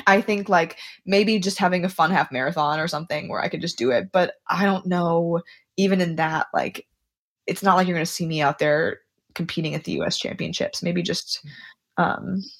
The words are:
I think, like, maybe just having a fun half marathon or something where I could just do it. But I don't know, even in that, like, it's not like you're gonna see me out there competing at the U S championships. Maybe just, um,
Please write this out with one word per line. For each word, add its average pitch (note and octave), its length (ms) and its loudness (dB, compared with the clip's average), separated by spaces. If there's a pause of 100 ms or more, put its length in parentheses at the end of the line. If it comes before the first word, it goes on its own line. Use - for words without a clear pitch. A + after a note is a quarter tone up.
I G3 120 8
think, G3+ 280 -2
like, E3+ 280 2 (300)
maybe G3+ 320 4
just F#3+ 180 -2
having F3+ 280 2
a F#3+ 40 0
fun E3 220 2
half D3+ 220 2
marathon D3 480 0
or D#3+ 80 0
something D3+ 400 -6
where - 120 -4
I - 80 -2
could - 120 -6
just E3+ 180 -6
do - 140 2
it. - 180 0
But F3+ 240 2 (140)
I F#3 160 0
don't F#3+ 220 0
know, E3+ 540 0 (360)
even F#3+ 240 2
in E3+ 160 -2
that, D#3+ 360 0
like, - 360 -4 (580)
it's - 160 -6
not F#3+ 140 6
like F#3 100 4
you're F3 100 0
gonna D#3+ 100 -2
see E3+ 200 -4
me D#3+ 160 -2
out C#3+ 160 2
there D3+ 400 0 (380)
competing D#3+ 400 -4
at D3+ 80 -8
the - 80 -6
U D2 120 -2
S E3+ 140 -2
championships. - 640 -6
Maybe F3 180 -2
just, - 460 -6 (500)
um, F#3+ 460 -2 (180)